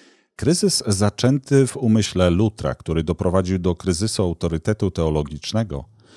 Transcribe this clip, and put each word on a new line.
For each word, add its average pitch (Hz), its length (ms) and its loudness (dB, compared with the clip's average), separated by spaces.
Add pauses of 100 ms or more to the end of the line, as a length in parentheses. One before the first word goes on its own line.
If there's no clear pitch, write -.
(360)
Kryzys - 500 0
zaczęty 127 800 2
w - 100 -6
umyśle 104 540 2
Lutra, 85 440 0
który 80 280 -2
doprowadził 90 560 0
do 87 160 0
kryzysu 95 480 -2
autorytetu 87 680 -2
teologicznego, 76 920 -4 (320)